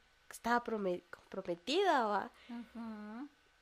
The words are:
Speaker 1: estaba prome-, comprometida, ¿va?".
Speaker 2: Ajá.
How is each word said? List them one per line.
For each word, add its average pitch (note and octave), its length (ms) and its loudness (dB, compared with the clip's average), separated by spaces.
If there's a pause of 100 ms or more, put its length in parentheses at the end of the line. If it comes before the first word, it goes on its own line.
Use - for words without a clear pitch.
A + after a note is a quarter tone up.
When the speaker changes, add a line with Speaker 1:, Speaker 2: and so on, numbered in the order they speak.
(300)
Speaker 1:
estaba A#3 340 2
prome-, G3 460 0
comprometida, B3+ 960 0
¿va?". G#3 260 0 (180)
Speaker 2:
Ajá. A3+ 800 -10 (340)